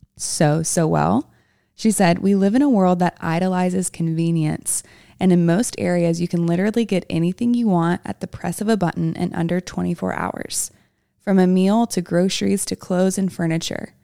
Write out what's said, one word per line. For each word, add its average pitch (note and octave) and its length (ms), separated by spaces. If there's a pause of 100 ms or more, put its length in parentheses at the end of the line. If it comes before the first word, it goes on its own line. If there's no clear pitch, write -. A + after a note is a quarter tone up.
(180)
so, D#3 460
so D#3+ 240
well. E3 420 (460)
She A3 160
said, F3 280
"We G3 140
live G3 220
in C4 80
a D4 60
world F#3 300
that F3 220
idolizes F3+ 720
convenience, E3 880 (380)
and F#3+ 120
in F3 140
most E3+ 320
areas, E3+ 440
you F3 60
can E3+ 200
literally G3+ 380
get F#3+ 220
anything F#3 460
you A#3+ 140
want F3 360
at - 160
the - 80
press - 340
of G#3 80
a A3+ 80
button E3 380
in - 200
under F3 260
twenty-four F3+ 540
hours, - 560 (480)
from G3 180
a F#3 80
meal F#3+ 420
to - 140
groceries G3 640
to F#3 100
clothes F#3 440
and F#3+ 120
furniture. - 640 (100)